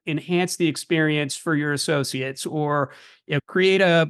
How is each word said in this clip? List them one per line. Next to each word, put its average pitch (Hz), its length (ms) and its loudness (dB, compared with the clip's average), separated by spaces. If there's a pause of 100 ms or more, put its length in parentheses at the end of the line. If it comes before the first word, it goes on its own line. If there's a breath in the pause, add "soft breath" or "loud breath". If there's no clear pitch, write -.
enhance 175 500 -2
the 170 120 0
experience 151 680 0
for - 180 -4
your 147 200 0
associates 135 720 -4
or, 147 480 -2 (320 loud breath)
you 147 100 -4
know, 143 120 0
create 190 340 2
a, 170 280 4